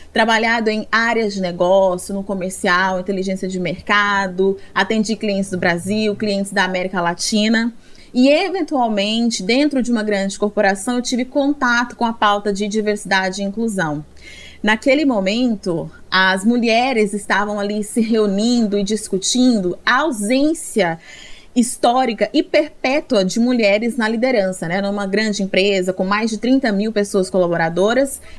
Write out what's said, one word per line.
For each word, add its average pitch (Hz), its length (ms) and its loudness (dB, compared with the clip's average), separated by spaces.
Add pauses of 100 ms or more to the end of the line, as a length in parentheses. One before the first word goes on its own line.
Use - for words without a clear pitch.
(120)
trabalhado 226 560 2
em 214 240 -2
áreas 226 400 0
de 196 80 -4
negócio, 180 760 2
no 196 80 -4
comercial, 190 800 0
inteligência 190 480 -4
de 185 100 -6
mercado, 196 1000 0 (160)
atendi 208 420 0
clientes 196 340 -2
do 185 60 -4
Brasil, 185 580 0
clientes 196 380 -4
da 190 120 0
América 185 360 -2
Latina. 220 720 0 (400)
E, 254 160 4
eventualmente, 240 1120 0
dentro 262 400 2
de 240 80 -2
uma 226 120 0
grande 196 360 -2
corporação, 208 580 0
eu 247 60 -2
tive 247 220 -4
contato 254 720 0
com - 80 -2
a 226 80 0
pauta 208 400 0
de 202 160 -2
diversidade 196 720 -2
e 196 40 -4
inclusão. 190 600 -4 (580)
Naquele 262 440 2
momento, 196 840 0 (200)
as 190 340 2
mulheres 233 720 2
estavam 208 440 -2
ali 208 240 -2
se 220 180 -2
reunindo 220 800 2
e 202 60 0
discutindo 208 1000 0
a 247 180 2
ausência 233 1000 0 (540)
histórica 247 800 2
e 311 100 4
perpétua 285 840 0
de 185 140 -2
mulheres 226 600 2
na 220 100 0
liderança, 220 580 0
né? 180 140 -2
Numa 202 240 -2
grande 202 380 -2
empresa 190 500 2
com 190 100 -4
mais 208 280 0
de 214 80 -4
trinta 254 340 2
mil 208 200 0
pessoas 202 360 0
colaboradoras, 180 920 0 (160)